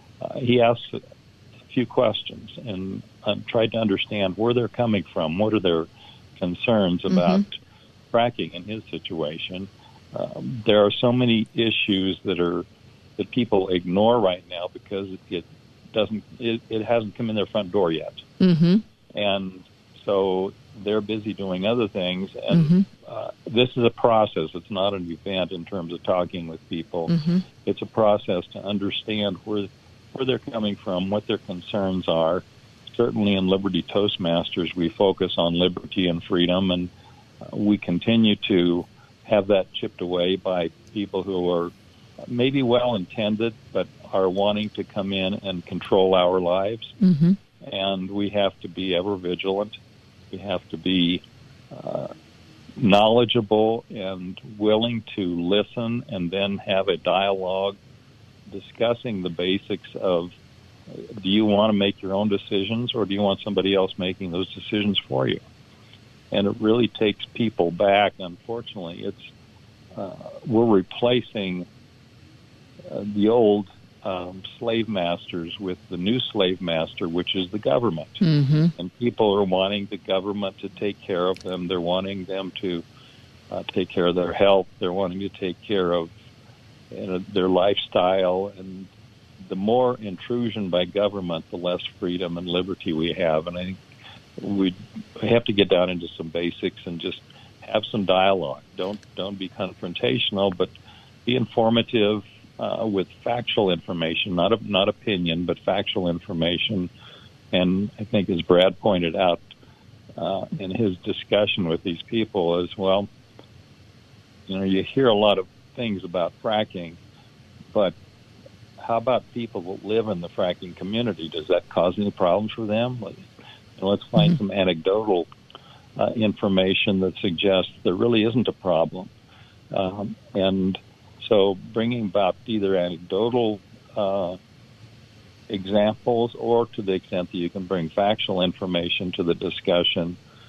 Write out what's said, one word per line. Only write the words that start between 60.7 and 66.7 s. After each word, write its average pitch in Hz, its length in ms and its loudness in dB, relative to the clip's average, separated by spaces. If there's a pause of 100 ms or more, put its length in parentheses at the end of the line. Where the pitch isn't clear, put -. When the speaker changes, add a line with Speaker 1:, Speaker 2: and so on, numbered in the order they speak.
Speaker 1:
uh, - 80 -16 (240)
do 95 80 -6
you 104 160 4
wanna 104 280 4
make 101 300 0
your 95 120 -4
own 104 140 2
decisions 104 680 -2
or 113 100 0
do 92 100 -4
you 101 60 -2
want 98 200 2
somebody 98 340 0
else 95 240 2
making 92 320 -4
those 90 240 -4
decisions 101 440 -2
for - 280 -2
you? - 140 -2 (920)
And 101 140 2
it 104 140 -2
really 110 280 4